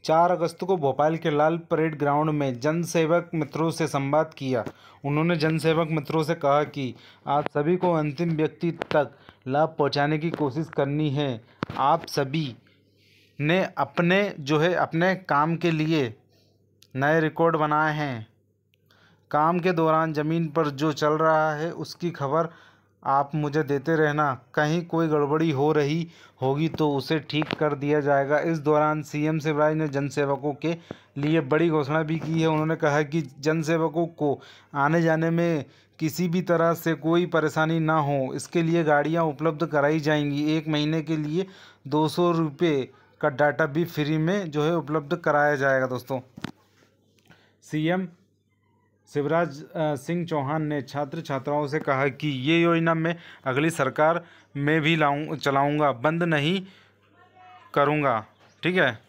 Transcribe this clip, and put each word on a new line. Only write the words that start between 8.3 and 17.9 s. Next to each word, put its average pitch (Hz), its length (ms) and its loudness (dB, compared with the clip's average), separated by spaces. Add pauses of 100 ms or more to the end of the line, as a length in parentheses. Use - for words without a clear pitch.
तक 151 460 -2 (300)
लाभ 156 320 0
पहुंचाने 147 380 0
की 160 120 -4
कोशिश 147 380 -4 (100)
करनी 147 320 0
है। 135 320 -2 (360)
आप 151 280 0
सभी 139 500 -4 (880)
ने 175 260 0 (100)
अपने, 180 640 0
जो 147 200 0
है, 175 140 2
अपने 165 420 0
काम 160 400 0
के 170 160 0
लिए 156 420 0 (840)
नए 147 240 2
रिकॉर्ड 160 360 2
बनाए 151 380 0